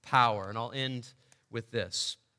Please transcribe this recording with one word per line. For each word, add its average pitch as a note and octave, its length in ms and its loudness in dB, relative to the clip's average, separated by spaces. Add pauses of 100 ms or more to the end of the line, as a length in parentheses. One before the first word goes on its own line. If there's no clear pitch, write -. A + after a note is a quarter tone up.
power. A2 480 4
And G#2+ 80 -6
I'll A#2 160 -4
end C3 400 -6 (360)
with A2+ 220 -8
this. F#2+ 460 -4 (220)